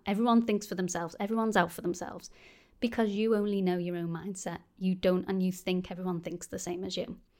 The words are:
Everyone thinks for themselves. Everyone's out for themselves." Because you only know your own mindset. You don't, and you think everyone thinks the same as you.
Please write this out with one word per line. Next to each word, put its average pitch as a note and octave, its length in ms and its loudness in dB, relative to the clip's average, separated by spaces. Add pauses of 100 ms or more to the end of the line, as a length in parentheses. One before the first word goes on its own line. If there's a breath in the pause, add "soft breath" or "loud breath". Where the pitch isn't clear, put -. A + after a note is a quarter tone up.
Everyone A#3 400 6
thinks G#3 200 0
for F#3+ 100 -6
themselves. E3+ 440 -2
Everyone's A3 380 2
out E3+ 160 4
for - 80 -12
themselves." - 480 -4 (500 loud breath)
Because A3+ 320 2
you G#3+ 240 2
only G#3 260 2
know F3+ 160 2
your F3 200 -2
own E3+ 100 -2
mindset. E3+ 540 -6 (160)
You F#3 180 0
don't, F#3 320 2
and F#3+ 160 0
you F#3 80 2
think F3+ 400 -2
everyone F3+ 300 -4
thinks E3+ 260 -10
the - 100 -8
same F3+ 280 -6
as F#3 100 -6
you. - 240 -6 (200 soft breath)